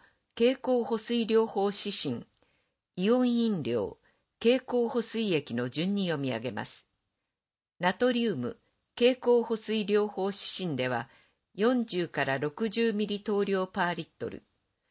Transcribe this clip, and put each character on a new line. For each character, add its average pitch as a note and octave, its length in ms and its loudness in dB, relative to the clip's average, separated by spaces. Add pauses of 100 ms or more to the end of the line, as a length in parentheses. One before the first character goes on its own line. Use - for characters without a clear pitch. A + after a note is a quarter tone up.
(360)
経 B3 200 4
口 B3+ 280 0
補 A3+ 140 -2
水 A#3 260 -2
療 A3 220 4
法 G3+ 240 0
指 G3+ 220 -6
針、 C3+ 340 -4 (720)
イ F#3 140 0
オ B3+ 120 4
ン B3 100 2
飲 A3+ 320 0
料、 A2+ 340 -2 (420)
経 B3 200 4
口 A#3+ 300 0
補 A#3 120 0
水 A3 320 -2
液 C#3 200 -2
の B2 160 -2
順 F3+ 260 -2
に G3 120 0
読 D3+ 140 -2
み C3+ 100 -2
上 A2+ 80 -2
げ A#2+ 120 -4
ま G#2+ 140 -6
す。 - 200 -18 (920)
ナ F3+ 140 2
ト B3 180 2
リ A#3 160 2
ウ F#3 80 0
ム、 B2 220 -4 (380)
経 B3 200 4
口 A#3+ 280 4
補 A3+ 120 -2
水 A3 260 -2
療 G#3 260 2
法 G3 200 -4
指 G3 100 -4
針 F3 380 -4
で B2+ 120 0
は、 A#2+ 220 -2 (440)
四 A#3 320 2
十 F3 220 -2
か C#3+ 180 -2
ら C3+ 140 0
六 D3+ 300 -2
十 A3+ 220 0
ミ G#3 160 -2
リ G3+ 140 -4
等 G3+ 220 0
量 F#3+ 240 0
パ F#3+ 160 -2
ー E3+ 120 0
リ - 80 -10
ッ - 40 -12 (120)
ト A2+ 100 -6
ル。 - 140 -12 (480)